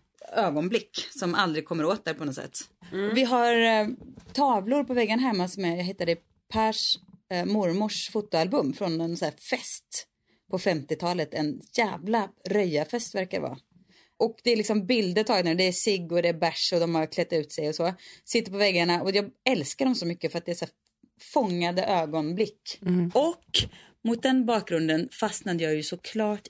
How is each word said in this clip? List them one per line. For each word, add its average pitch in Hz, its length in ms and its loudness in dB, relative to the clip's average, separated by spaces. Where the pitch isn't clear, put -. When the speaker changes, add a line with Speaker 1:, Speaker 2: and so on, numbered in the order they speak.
Speaker 1:
ögonblick 185 760 0
som 175 240 -4
aldrig 160 300 0
kommer 165 200 -2
åter 165 300 -2
på 156 100 -8
något 139 100 -4
sätt. - 240 -8
Speaker 2:
Mm. 202 220 -2
Speaker 1:
Vi 262 100 4
har, 240 320 4
eh, 214 80 0
tavlor 262 520 2
på 254 100 -4
väggen 226 240 2
hemma 214 300 0
som 190 160 -4
jag 170 200 0
hittade 180 280 -2
i 170 40 2
Pers, 220 460 0
eh, 175 120 -2
mormors 202 680 0
fotoalbum 190 600 0
från 165 280 -2
en 165 160 -2
så 175 80 -2
här 151 80 -2
fest - 560 -4
på 185 80 0
femtiotalet. 160 760 -2
En 151 260 -2
jävla 208 520 0
röjarfest 185 680 0
verkar 190 240 -4
det 156 40 -2
vara. 131 160 -8
Och 226 280 0
det 240 80 4
är 226 40 4
liksom 214 300 2
bilder 208 380 2
tagna, 180 300 2
det 185 100 4
är 180 80 4
cigg 180 400 0
och 175 100 2
det 170 60 2
är 170 60 0
bärs 165 380 -2
och 175 80 2
de 170 140 2
har 160 120 2
klätt 165 260 -4
ut 156 200 -2
sig 151 160 -4
och 156 60 -2
så. 170 200 -2
Sitter 220 280 0
på 196 60 -6
väggarna 175 440 2
och 190 140 0
jag 202 140 0
älskar 214 360 0
dem 254 100 2
så 180 120 -2
mycket 170 260 -4
för 170 60 -4
att 170 80 -6
det 175 60 -4
är 170 40 -4
så - 80 -6
här - 80 -12
fångade 175 640 0
ögonblick. 151 1000 -2
Speaker 2:
Mm. 180 320 2
Speaker 1:
Och 311 320 2
mot 233 180 0
den 262 240 4
bakgrunden 165 680 0
fastnade 185 520 -2
jag 156 100 0
ju 156 80 -2
såklart 208 680 -4